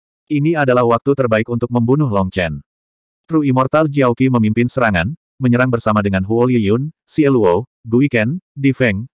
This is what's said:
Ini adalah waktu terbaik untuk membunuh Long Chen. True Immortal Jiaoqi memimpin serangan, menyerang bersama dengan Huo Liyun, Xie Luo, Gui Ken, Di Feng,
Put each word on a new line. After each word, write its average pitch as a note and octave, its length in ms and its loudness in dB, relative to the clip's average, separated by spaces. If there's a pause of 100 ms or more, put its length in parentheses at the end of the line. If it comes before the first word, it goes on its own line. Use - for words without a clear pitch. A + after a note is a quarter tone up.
(260)
Ini D3+ 320 -2
adalah B2 240 2
waktu A#2 320 2
terbaik A2+ 320 0
untuk A#2+ 240 -4
membunuh B2 400 0
Long G2 180 0
Chen. E2 300 -6 (720)
True D#3 160 0
Immortal C#3 440 0
Jiaoqi C3 400 2
memimpin A#2 400 0
serangan, A2 440 -2 (240)
menyerang B2+ 320 0
bersama G#2+ 320 0
dengan G2 240 -2
Huo A#2 200 0
Liyun, B2 440 0 (160)
Xie C#3+ 240 0
Luo, G#2+ 360 2 (200)
Gui B2+ 240 0
Ken, A#2+ 320 -2 (120)
Di C#3 200 0
Feng, A2 400 -2